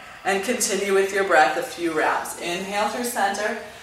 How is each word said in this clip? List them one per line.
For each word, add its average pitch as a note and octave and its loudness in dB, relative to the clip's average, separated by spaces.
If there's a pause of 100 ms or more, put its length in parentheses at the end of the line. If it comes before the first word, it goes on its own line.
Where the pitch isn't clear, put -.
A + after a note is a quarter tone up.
(240)
and G3 0
continue G3+ 0
with G3 4
your G3 2
breath E3 6
a E3+ -2
few E3+ -4
rounds. C#3 -2
Inhale G3 -2
through B3 -4
center, G#3+ -2 (260)